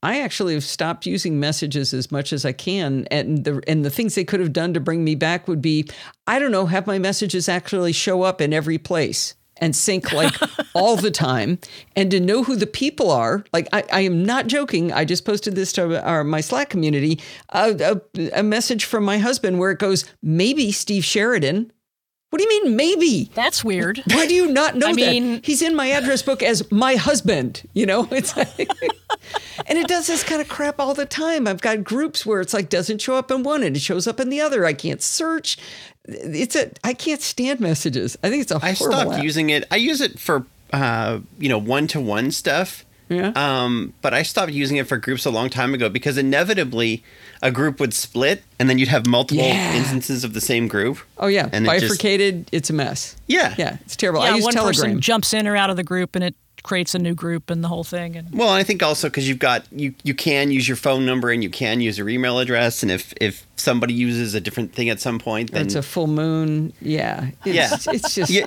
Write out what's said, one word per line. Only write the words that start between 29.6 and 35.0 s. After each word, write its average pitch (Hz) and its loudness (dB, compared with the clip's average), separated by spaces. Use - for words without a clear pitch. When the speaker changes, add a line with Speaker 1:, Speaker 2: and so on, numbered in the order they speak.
Speaker 1:
and 311 2
it 339 0
does 349 0
this 330 -2
kind 311 -2
of 294 -6
crap 294 -4
all 277 0
the 277 -2
time. 311 -2
I've 196 -2
got 220 0
groups 285 -2
where 208 0
it's 180 -4
like, 202 -2
doesn't 202 -2
show 262 0
up 262 0
in 262 0
one 285 0
and 151 0
it 143 -2
shows 180 -2
up 226 -4
in 254 0
the 277 -2
other. 277 2
I 160 4
can't - -4